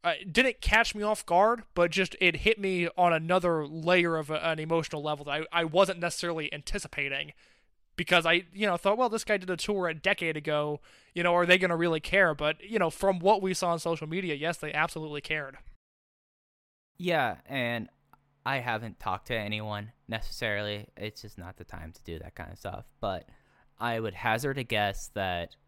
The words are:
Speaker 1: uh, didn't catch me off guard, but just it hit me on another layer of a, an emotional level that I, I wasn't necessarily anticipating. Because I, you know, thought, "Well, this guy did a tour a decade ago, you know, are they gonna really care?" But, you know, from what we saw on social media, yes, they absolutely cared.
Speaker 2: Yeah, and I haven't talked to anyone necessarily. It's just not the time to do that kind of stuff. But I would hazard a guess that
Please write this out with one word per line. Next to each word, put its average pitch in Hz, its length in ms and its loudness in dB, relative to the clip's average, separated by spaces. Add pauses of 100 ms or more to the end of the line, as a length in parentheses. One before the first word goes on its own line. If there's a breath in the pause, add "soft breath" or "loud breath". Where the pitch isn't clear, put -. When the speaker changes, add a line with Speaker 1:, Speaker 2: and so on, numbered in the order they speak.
Speaker 1:
uh, 175 100 2 (160)
didn't 226 300 4
catch 226 340 4
me 208 80 -6
off 214 240 -2
guard, 214 380 4 (100)
but 175 160 4
just 185 300 0
it 170 160 4
hit 208 240 2
me 185 360 0
on 180 160 6
another 165 540 2
layer 165 500 2
of 151 140 -4
a, 156 60 -2 (100)
an 160 140 -2
emotional 160 420 -2
level 147 220 -6
that 151 280 -4
I, 170 80 0
I 170 40 0
wasn't 175 340 4
necessarily 165 560 -4
anticipating. 147 760 -6 (640 soft breath)
Because 170 300 4
I, 175 160 4 (100)
you 208 140 -2
know, 180 100 2
thought, 202 220 2
"Well, 254 100 2
this 220 160 -4
guy 208 120 2
did 185 140 -4
a 175 60 0
tour 185 320 -2
a 160 60 -4
decade 165 420 -2
ago, 147 440 -2 (340 soft breath)
you 175 80 -2
know, 175 120 4
are 175 120 6
they 180 120 8
gonna 180 180 2
really 165 240 2
care?" 180 340 4
But, 151 280 -2
you 214 160 -4
know, 170 120 2
from 190 280 0
what 196 220 4
we 190 140 -2
saw 175 160 0
on 170 80 0
social 160 300 -4
media, 170 260 -4
yes, 151 240 -4
they 151 140 -8
absolutely 151 480 -4
cared. 139 380 -6 (1400)
Speaker 2:
Yeah, 151 380 0 (100)
and 120 420 -4 (560)
I 135 140 -2
haven't 113 400 -6
talked 95 300 -6
to 117 80 -4
anyone 107 560 -6 (160)
necessarily. 104 880 -6
It's 107 260 -12
just - 160 -18
not 90 180 -14
the 87 80 -16
time 82 280 -14
to - 100 -20
do 82 160 -10
that - 160 -16
kind 85 180 -14
of 90 60 -18
stuff. - 260 -12 (160)
But 92 280 -6 (500 soft breath)
I 117 220 -2
would 110 140 -4
hazard 123 440 0
a 127 60 -4
guess 104 500 -2
that 90 420 -4 (120)